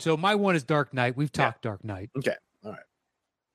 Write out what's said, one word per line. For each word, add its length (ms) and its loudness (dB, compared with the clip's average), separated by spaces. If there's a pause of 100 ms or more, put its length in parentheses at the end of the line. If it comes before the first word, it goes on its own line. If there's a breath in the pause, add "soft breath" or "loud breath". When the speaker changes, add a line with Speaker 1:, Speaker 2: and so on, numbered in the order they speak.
Speaker 1:
So 160 2
my 180 2
one 220 2
is 80 0
Dark 280 0
Knight. 240 0
We've 200 -2
Speaker 2:
Yeah. 80 2
Speaker 1:
talked 180 -2
Dark 220 -6
Knight. 340 -10
Speaker 2:
Okay, 160 -2 (300)
all 80 -12
right. 80 -16 (760)